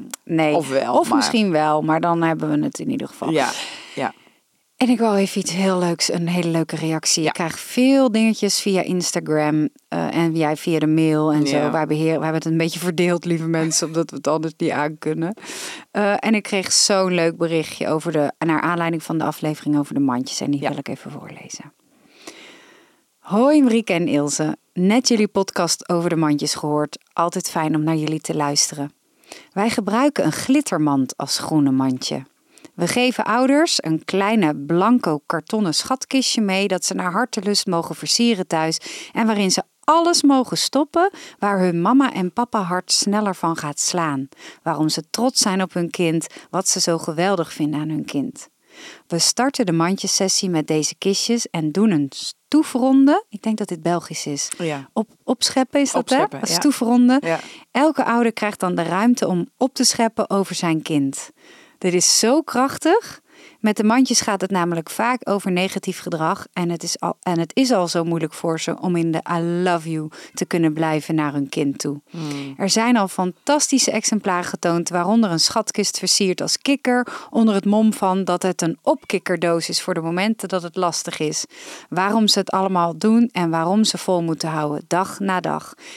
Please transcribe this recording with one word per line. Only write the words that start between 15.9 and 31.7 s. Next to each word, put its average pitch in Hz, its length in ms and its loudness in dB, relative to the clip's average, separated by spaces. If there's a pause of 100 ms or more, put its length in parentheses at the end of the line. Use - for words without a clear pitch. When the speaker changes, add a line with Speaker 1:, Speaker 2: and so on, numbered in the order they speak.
Speaker 1:
Eh, 202 280 0
en 214 160 0
ik 208 80 0
kreeg 190 300 -2
zo'n 190 420 2
leuk 170 220 2
berichtje 165 520 -2
over 156 240 -2
de, 147 260 0
naar 160 220 0
aanleiding 165 420 -2
van 165 160 -4
de 151 60 -2
aflevering 151 540 -2
over 143 160 -4
de 139 60 0
mandjes. 131 400 -2
En - 100 -4
die 143 100 -2
Speaker 2:
Ja. 139 80 -4
Speaker 1:
wil 143 100 -4
ik 139 100 -10
even 139 220 -10
voorlezen. - 640 -16 (1500)
"Hoi 277 440 4
Marieke 226 300 2
en 170 160 0
Ilse. 147 480 0 (160)
Net 202 360 2
jullie 214 200 4
podcast - 600 -2
over 175 220 0
de 165 60 0
mandjes 151 380 0
gehoord. 147 440 -2 (140)
Altijd 175 380 -2
fijn 160 240 0
om 151 100 2
naar 160 120 0
jullie 156 240 -2
te 165 140 -6
luisteren. 147 580 -2 (600)
Wij 208 180 0
gebruiken 220 540 0
een 151 80 2
glittermand 151 840 0
als - 220 -4
groene 147 320 2